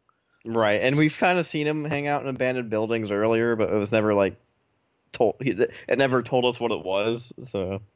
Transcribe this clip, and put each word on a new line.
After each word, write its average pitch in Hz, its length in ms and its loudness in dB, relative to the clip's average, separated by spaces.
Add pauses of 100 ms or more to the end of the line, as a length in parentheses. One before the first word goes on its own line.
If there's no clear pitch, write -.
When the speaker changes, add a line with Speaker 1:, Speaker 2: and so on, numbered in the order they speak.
(440)
Speaker 1:
Right, 110 360 2
and 127 140 2
Speaker 2:
S- 147 40 2
Speaker 1:
we've 156 200 4
kinda 180 260 2
seen 151 220 -4
him 151 180 -2
hang 143 220 -4
out 143 160 -2
in 135 60 -6
abandoned 127 420 -4
buildings 110 400 -2
earlier, 113 460 2
but 101 140 0
it 101 60 2
was 104 160 -2
never, 107 220 2
like, 98 220 2 (760)
told, 113 280 0
he, 127 100 -2
it 117 480 -2
never 131 240 2
told 123 220 0
us 123 160 0
what 117 120 -2
it 85 120 -4
was, 107 480 -4 (120)
so. 98 360 -6 (160)